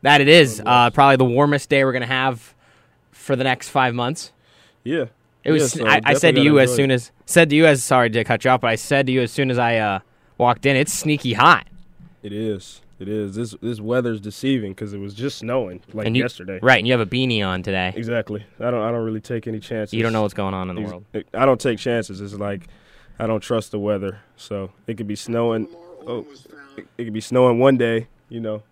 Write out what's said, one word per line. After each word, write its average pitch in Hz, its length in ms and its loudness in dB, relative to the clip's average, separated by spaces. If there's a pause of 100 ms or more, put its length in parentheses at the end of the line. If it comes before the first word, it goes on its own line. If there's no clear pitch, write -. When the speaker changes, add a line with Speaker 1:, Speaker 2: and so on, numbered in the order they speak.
Speaker 1:
That 143 200 4
it 139 80 4
is. 147 260 8
Speaker 2:
Doing 107 100 -10
well. 123 100 4
Speaker 1:
Uh, 120 160 6
probably 139 260 6
the 131 80 4
warmest 139 420 0
day 139 160 2
we're 135 80 2
gonna 123 140 -4
have 131 500 -4 (560)
for - 240 -4
the 127 80 -2
next 127 240 -2
five 127 260 0
months. 123 380 -6 (540)
Speaker 2:
Yeah. 151 220 -4 (360)
Speaker 1:
It 147 80 -2
was. 143 240 2
Speaker 2:
Yeah, 147 80 -4
so 113 60 2
Speaker 1:
I, 143 160 4
I 147 80 4
said 151 220 4
to 135 60 4
Speaker 2:
definitely - 20 4
Speaker 1:
you 147 80 6
Speaker 2:
gotta 143 100 6
Speaker 1:
as 127 100 4
Speaker 2:
enjoy 123 120 0
Speaker 1:
soon 135 80 2
Speaker 2:
it. - 20 2
Speaker 1:
as 123 180 -4 (140)
said 165 240 4
to 143 80 2
you 160 80 6
as 143 180 4
sorry 123 280 2
to 113 120 0
cut 117 220 -2
you 131 60 4
off, 127 100 2
but 120 80 0
I 113 60 0
said 139 320 0
to 131 40 -2
you 127 80 0
as 120 140 -2
soon 135 180 -2
as 123 60 -2
I, 117 180 0
uh, 104 240 0 (380)
walked 120 280 2
in, 139 100 2
"It's 143 160 0
sneaky 143 420 -2
hot." 127 340 6 (560)
Speaker 2:
It 101 100 -12
is. 107 480 -8 (180)
It 95 80 -12
is. 104 280 -6
This, 113 260 -8
this 113 180 -8
weather's 117 400 -2
deceiving 107 540 -4
'cause 101 180 -12
it 104 60 -12
was 101 160 -12
just 123 240 -10
snowing, 113 440 -6 (120)
like, 110 140 -6
Speaker 1:
And 113 100 0
you 131 60 2
Speaker 2:
yesterday. 92 400 -10
Speaker 1:
Right, 123 160 6
and 110 80 -2
you 127 60 2
have 123 60 2
a 110 60 0
beanie 117 400 -2
on 92 160 -4
today. 92 340 -4
Speaker 2:
Exactly. 110 480 -6 (160)
I 120 120 -4
don't, 120 100 -2
I 110 80 -2
don't 117 160 -4
really 110 160 -8
take 113 240 -10
any 110 140 -8
chances. 110 340 -8
Speaker 1:
You 110 80 -2
don't 113 120 0
know 110 100 0
what's 101 100 -2
going 95 220 -4
on 92 160 -6
in 87 60 -10
the - 40 -8
Speaker 2:
Ex-, 92 100 -8
Speaker 1:
world. 90 140 -16 (300)
Speaker 2:
I 123 100 0
don't 131 160 2
take 120 160 -2
chances. 107 440 -6
It's 101 120 -14
like, 101 360 -10 (500)
I 113 80 -6
don't 110 140 -2
trust 113 280 -4
the - 80 -8
weather. 101 440 -4 (140)
So 98 360 -12 (160)
it 117 100 -8
could 110 80 -10
be 104 100 -8
snowing. 117 520 -2 (400)
Oh, 120 180 -8 (500)
it, - 120 -20 (100)
it 123 60 -8
could 113 100 -10
be 110 80 -6
snowing 123 380 4
one 135 180 6
day, 117 300 0 (200)
you 120 120 -14
know 107 320 -8